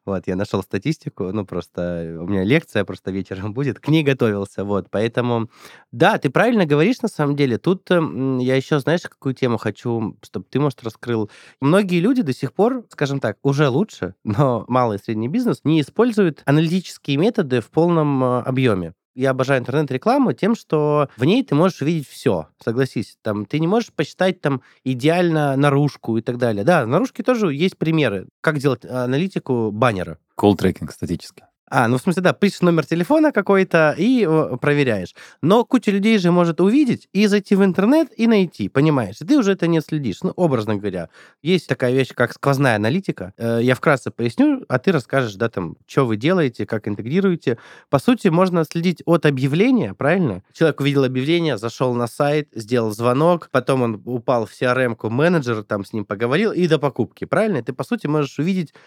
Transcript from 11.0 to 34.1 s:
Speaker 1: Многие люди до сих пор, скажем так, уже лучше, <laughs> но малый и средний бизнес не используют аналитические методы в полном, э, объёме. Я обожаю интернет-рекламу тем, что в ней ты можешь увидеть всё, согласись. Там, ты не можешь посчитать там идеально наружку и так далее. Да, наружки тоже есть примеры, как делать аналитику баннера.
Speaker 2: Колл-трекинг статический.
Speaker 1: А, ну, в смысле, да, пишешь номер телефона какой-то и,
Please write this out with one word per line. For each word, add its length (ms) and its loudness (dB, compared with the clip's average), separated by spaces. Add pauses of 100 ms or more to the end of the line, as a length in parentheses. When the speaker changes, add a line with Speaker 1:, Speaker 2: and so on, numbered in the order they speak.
Speaker 1:
Многие 400 2
люди 220 2
до 100 -2
сих 200 -8
пор, 360 0
скажем 320 -4
так, 240 -4
уже 240 2
лучше, 500 -4
<laughs> 60 -20
но 420 0
малый 300 0
и 20 -10
средний 300 -4
бизнес 340 -2
не 200 2
используют 640 0
аналитические 720 0
методы 420 0
в 100 -8
полном, 540 2
э, 160 0
объёме. 540 -2 (200)
Я 160 0
обожаю 300 0
интернет-рекламу 760 0
тем, 200 -2
что 640 0
в 80 -2
ней 180 2
ты 120 -4
можешь 280 0
увидеть 260 -2
всё, 400 -2 (140)
согласись. 600 -4
Там, 240 -4
ты 140 -6
не 60 0
можешь 260 -2
посчитать 500 -2
там 180 -2 (240)
идеально 720 2
наружку 640 0
и 40 -2
так 160 -6
далее. 260 0
Да, 220 4
наружки 360 -2
тоже 320 0
есть 240 -2
примеры, 480 0 (160)
как 160 0
делать 260 0
аналитику 840 -2
баннера. 480 0 (160)
Speaker 2:
Колл-трекинг 580 2
статический. 520 -8 (240)
Speaker 1:
А, 200 2
ну, 100 2
в 20 -6
смысле, 220 -2
да, 100 4
пишешь 280 -2
номер 260 2
телефона 460 2
какой-то 640 2
и, 260 2